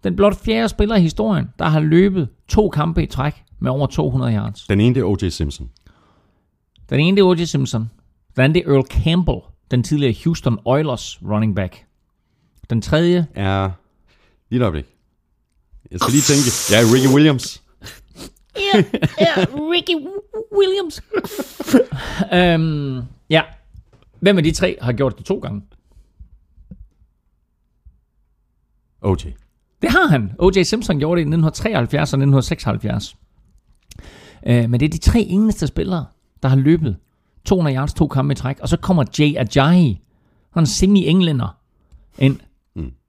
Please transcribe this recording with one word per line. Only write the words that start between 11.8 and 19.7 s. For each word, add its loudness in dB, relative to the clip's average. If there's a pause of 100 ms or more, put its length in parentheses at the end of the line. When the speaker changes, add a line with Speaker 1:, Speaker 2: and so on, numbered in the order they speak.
Speaker 1:
Den -2
tredje 2
Speaker 2:
er, -2 (800)
lige -2
et 2
øjeblik. -2 (1040)
Jeg -10
skal -2
lige 2
tænke. 2 (220)
Ja, 4 (160)
Ricky 4
Williams. 2 (960)
Speaker 1:
Ja, 2 (420)
ja, 2 (120)
Ricky -4